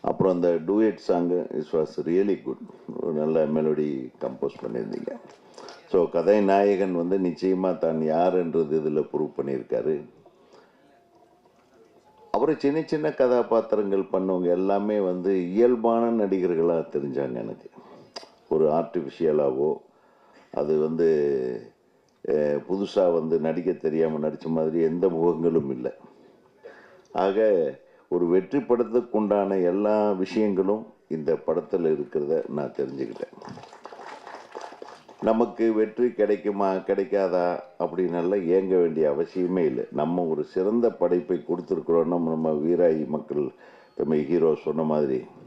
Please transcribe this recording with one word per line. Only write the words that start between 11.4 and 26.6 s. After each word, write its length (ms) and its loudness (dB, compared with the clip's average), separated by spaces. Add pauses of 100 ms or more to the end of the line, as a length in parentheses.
அப்புறம் 280 2
சின்ன 280 2
சின்ன 260 -2
கதாபாத்திரங்கள் 1000 2
பண்ணவங்க 380 0
எல்லாமே 500 0
வந்து 520 0
இயல்பான 720 2
நடிகர்களா 640 0
தெரிஞ்சாங்க 460 -4
எனக்கு. 360 -12 (800)
ஒரு 220 4
ஆர்டிஃபிஷியலாவோ, 1040 0 (760)
அது 260 0
வந்து, 920 0 (560)
அஹ், 420 0
புதுசா 420 2
வந்து 260 0
நடிக்க 340 -2
தெரியாம 560 -2
நடிச்ச 180 -8
மாதிரி 340 0
எந்த 280 2
முகங்களும் 640 0
இல்ல. 240 -6 (1160)